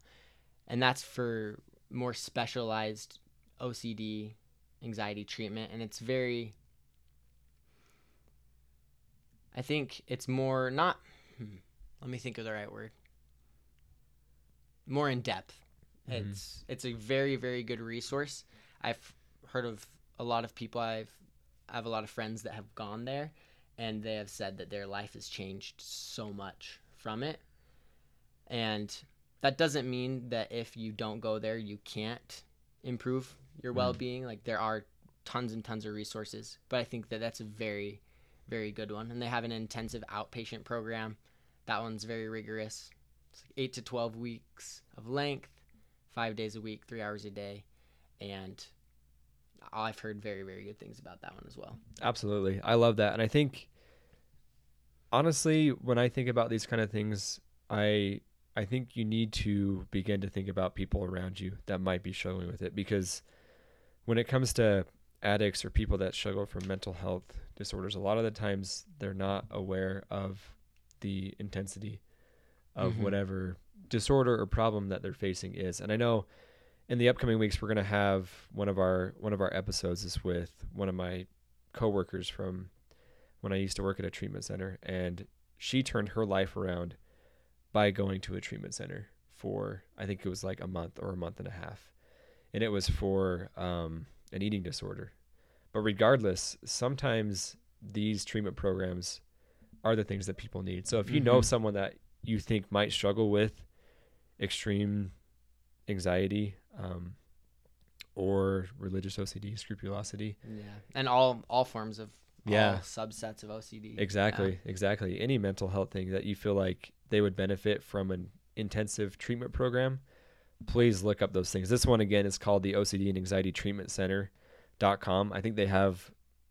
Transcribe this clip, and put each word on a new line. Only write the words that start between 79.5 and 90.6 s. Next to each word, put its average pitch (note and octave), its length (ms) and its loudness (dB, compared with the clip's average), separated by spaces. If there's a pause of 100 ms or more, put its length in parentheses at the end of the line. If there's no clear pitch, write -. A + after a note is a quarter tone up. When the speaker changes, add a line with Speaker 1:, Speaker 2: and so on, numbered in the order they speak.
Speaker 2:
episodes F#2 500 -2
is F2+ 200 -4
with F2 280 0 (220)
one G2 160 -2
of F#2 60 -2
my F2+ 320 -4 (440)
coworkers G2+ 560 0
from F#2 440 -6 (680)
when G2 120 0
I F#2+ 40 2
used G2 180 0
to G2+ 80 -2
work G2 160 0
at G2 60 -2
a F#2 40 -2
treatment F#2+ 340 -8
center, F#2+ 380 -6
and F#2 460 -4 (300)
she C3 260 2
turned G#2+ 260 0
her A2 160 0
life F#2+ 320 2
around F2+ 380 -2 (760)
by G#2 200 6
going G2 300 0
to F#2+ 140 -6
a G2 60 -4
treatment - 320 -10
center G2 360 -10 (260)
for, G2+ 480 -4 (140)
I G#2+ 100 -6
think G2 180 -4
it G2 40 0
was, F#2 140 -6
like, F#2+ 180 -4